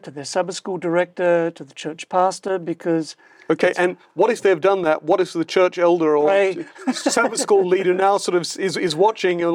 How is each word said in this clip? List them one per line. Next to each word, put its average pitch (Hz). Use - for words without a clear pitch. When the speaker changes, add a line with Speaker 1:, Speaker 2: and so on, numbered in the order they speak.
Speaker 1:
to 165
their 143
Sabbath 180
school 185
director, 175
to 165
the 139
church 160
pastor, 185
because 165
Speaker 2:
Okay, 170
Speaker 1:
it's -
Speaker 2:
and 180
what 208
if 226
they've 190
done 196
that? 156
What 175
if 175
the 165
church 180
elder 170
or 147
Speaker 1:
Pray. 190
Speaker 2:
Sabbath -
school 202
leader 180
now 196
sort 190
of 175
is, 170
is 165
watching 180
or, 170